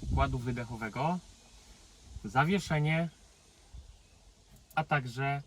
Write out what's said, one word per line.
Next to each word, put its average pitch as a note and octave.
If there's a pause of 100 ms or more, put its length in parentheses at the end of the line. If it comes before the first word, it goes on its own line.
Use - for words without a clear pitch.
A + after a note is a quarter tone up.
układu C3+
wydechowego, A#2+ (1040)
zawieszenie, D#3 (1700)
a -
także C#3